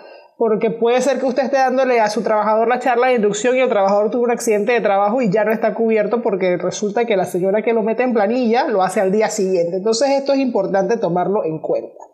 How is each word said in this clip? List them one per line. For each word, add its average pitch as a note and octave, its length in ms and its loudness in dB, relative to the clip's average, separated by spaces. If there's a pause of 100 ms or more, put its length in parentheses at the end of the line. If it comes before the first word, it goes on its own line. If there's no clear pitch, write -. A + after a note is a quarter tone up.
(380)
Porque A3 340 0
puede A#3 300 0
ser C4 180 0
que C4 80 -2
usted C4 160 -2
esté B3+ 140 -2
dándole B3+ 440 2
a G#3+ 80 2
su G#3+ 140 -4
trabajador A3 440 0
la A#3+ 120 0
charla B3 280 2
de B3+ 80 4
inducción A#3 400 0
y C4 40 2
el B3+ 100 2
trabajador G3+ 400 2
tuvo A#3+ 140 -2
un A#3+ 80 0
accidente A3+ 420 0
de A3+ 80 2
trabajo G#3 400 2
y A3+ 80 0
ya G#3 160 2
no A3 80 0
está A3 220 -2
cubierto A3+ 460 0
porque F#3 360 0
resulta G3 480 -4
que A3+ 100 0
la F3+ 100 0
señora F#3+ 360 -2
que A#3 120 0
lo A3+ 100 0
mete A3 200 -2
en B3+ 100 0
planilla A#3 540 0
lo G3+ 140 0
hace F#3 180 -2
al F#3+ 120 2
día G#3+ 180 2
siguiente. F#3 480 -2
Entonces, A3+ 320 0
esto C#4 240 0
es C4+ 60 0
importante G3 580 0
tomarlo F3+ 480 -2
en D#3 160 -6
cuenta. - 420 -6 (100)